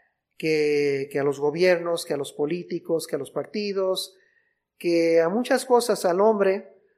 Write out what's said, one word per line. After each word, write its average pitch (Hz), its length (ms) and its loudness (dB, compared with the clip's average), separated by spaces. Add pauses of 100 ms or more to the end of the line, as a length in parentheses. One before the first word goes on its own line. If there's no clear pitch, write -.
(380)
que, 147 760 0
que 147 80 -2
a 139 40 0
los 139 160 -2
gobiernos, 170 640 0
que - 80 -6
a 143 40 -2
los 135 160 -8
políticos, 165 720 -4
que - 80 -6
a 147 40 -6
los 135 120 -12
partidos, 190 840 -4 (640)
que 165 440 2
a 165 80 0
muchas 240 360 -2
cosas, 240 400 2
al 180 160 2
hombre 202 520 2 (240)